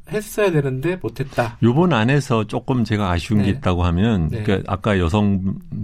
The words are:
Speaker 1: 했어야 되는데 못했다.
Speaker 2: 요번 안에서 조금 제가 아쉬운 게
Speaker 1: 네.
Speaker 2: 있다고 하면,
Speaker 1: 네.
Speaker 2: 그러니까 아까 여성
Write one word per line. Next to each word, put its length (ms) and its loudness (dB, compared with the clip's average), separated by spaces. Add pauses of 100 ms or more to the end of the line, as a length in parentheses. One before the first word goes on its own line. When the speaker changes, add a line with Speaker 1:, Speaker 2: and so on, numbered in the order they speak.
Speaker 1:
했어야 420 -2
되는데 460 -2
못했다. 640 -6
Speaker 2:
요번 300 4
안에서 520 2
조금 380 -2
제가 260 0
아쉬운 300 0
게 120 2
Speaker 1:
네. 60 -2
Speaker 2:
있다고 280 0
하면, 420 2
Speaker 1:
네. 160 -4
Speaker 2:
그러니까 280 0
아까 280 0
여성 560 0 (280)